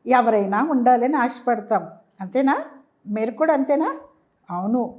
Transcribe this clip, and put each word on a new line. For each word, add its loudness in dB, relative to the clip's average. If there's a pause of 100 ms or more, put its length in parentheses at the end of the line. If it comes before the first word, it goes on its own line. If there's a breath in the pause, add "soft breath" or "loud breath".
ఎవరైనా 2
ఉండాలని 2
ఆశపడతాం. -2 (340)
అంతేనా? 0 (440)
మీరు -2
కూడా 0
అంతేనా? 0 (540)
అవును, -4